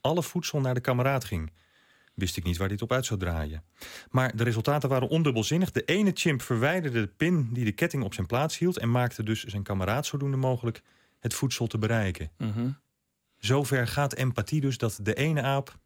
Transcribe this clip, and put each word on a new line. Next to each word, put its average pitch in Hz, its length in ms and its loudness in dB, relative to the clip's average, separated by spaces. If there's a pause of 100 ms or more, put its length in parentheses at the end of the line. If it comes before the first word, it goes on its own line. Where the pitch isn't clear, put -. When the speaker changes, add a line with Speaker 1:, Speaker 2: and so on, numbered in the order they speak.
Speaker 1:
alle 160 220 2
voedsel - 360 -4
naar 127 140 0
de 123 60 -2
kameraad 127 440 2
ging. 80 280 -4 (640)
Wist - 240 -4
ik 80 60 -4
niet 85 140 0
waar 95 120 0
dit 101 120 -4
op 113 100 -2
uit 127 140 2
zou 104 140 -2
draaien. 80 440 -4 (460)
Maar 127 260 0
de 110 80 0
resultaten 127 460 2
waren 127 180 2
ondubbelzinnig. 151 640 2
De - 140 -2
ene 196 280 4
chimp 143 280 0
verwijderde 131 600 0
de 101 60 0 (100)
pin 156 360 2
die 123 120 0
de 107 60 2
ketting 156 320 0
op 95 100 -4
zijn 92 140 -2
plaats 143 300 0
hield 180 200 2
en 117 140 0
maakte 120 320 2
dus 110 200 -2
zijn 98 200 -6
kameraad 101 420 0
zodoende 139 320 -2
mogelijk 127 440 0 (380)
het 113 140 -4
voedsel 123 340 -2
te 110 100 -4
bereiken. 107 600 0
Speaker 2:
Mhm. 113 320 -2 (680)
Speaker 1:
Zover 131 500 2
gaat 143 260 0
empathie 131 480 0
dus, 135 160 0
dat 110 240 -2
de 104 120 0
ene 147 280 0
aap 139 440 -2